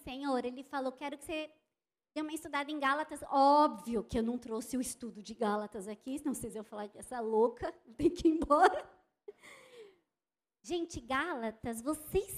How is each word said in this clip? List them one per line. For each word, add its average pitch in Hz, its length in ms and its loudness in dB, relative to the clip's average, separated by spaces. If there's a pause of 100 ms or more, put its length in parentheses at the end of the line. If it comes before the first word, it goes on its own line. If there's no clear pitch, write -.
Senhor", 262 400 -2
ele 247 180 -8
falou, 262 300 -6
"Quero 285 240 -8
que 285 80 -20
você 311 260 -6 (640)
dê 302 60 -4
uma 311 140 -6
estudada 294 360 -4
em 302 80 -4
Gálatas." 294 520 -2
Óbvio 269 760 6
que - 140 -4
eu 226 40 2
não 240 140 -2
trouxe 226 400 -6
o 254 40 0
estudo 214 420 -8
de 214 100 -14
Gálatas 208 560 -4
aqui, 262 300 -10
senão 285 160 -2
vocês 220 200 -8
iam 214 80 -8
falar 208 260 -10
que - 100 -20
essa 247 200 -10
louca 233 540 2 (120)
<laughs> - 120 -20
tem 311 140 4
que - 180 2
ir 320 40 6
embora. 330 560 4 (1700)
Gente, 330 380 -6
Gálatas, 240 800 -4
vocês 311 580 -4